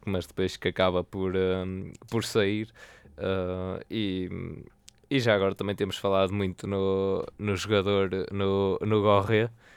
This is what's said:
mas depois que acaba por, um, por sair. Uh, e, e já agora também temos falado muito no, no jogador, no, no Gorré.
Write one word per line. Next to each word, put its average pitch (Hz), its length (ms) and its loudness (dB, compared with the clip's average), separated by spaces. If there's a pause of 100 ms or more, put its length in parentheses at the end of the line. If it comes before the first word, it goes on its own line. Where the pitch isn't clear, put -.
mas 92 220 -4
depois - 300 -2
que - 100 -2
acaba 90 380 2
por, 95 320 -4
um, 92 520 -2 (220)
por 113 140 -2
sair. 107 420 0 (500)
Uh, 92 640 -4 (100)
e, 92 400 -4 (800)
e 139 120 2
já 113 140 4
agora 98 200 2
também 101 180 -2
temos 95 240 -2
falado 95 360 2
muito 98 340 -2
no, 95 580 0 (140)
no 104 160 0
jogador, 98 540 2 (200)
no, 98 520 2
no 107 200 2
Gorré. 104 480 4 (280)